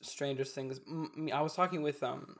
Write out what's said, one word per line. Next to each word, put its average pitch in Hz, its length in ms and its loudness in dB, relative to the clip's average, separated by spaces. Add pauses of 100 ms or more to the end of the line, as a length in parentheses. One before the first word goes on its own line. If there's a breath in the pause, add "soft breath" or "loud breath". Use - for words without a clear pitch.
stranger 135 440 0
things. 131 440 -4
M-, 160 280 -4
me, 156 160 0
I 139 100 4
was 156 120 2
talking 175 280 4
with, 147 200 2
um, 127 380 -4